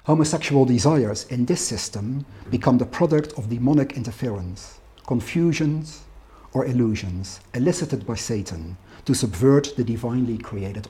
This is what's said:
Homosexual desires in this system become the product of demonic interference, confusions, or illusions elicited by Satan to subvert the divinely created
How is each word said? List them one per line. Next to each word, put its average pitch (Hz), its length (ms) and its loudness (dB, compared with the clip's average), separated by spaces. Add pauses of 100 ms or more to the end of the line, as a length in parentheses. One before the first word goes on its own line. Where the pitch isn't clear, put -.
Homosexual 151 600 4
desires 123 680 2
in 123 140 0
this 175 200 0
system 123 580 -6 (280)
become 123 260 4
the 120 80 2
product 151 540 0
of 110 100 -8
demonic 135 480 2
interference, 107 800 -8 (280)
confusions, 156 960 0 (500)
or 131 140 0
illusions 104 720 -2 (160)
elicited 143 500 0
by 117 80 -6
Satan 92 640 -6 (280)
to 131 100 2
subvert 131 600 2
the 123 80 -2
divinely 117 540 -2
created 101 520 -8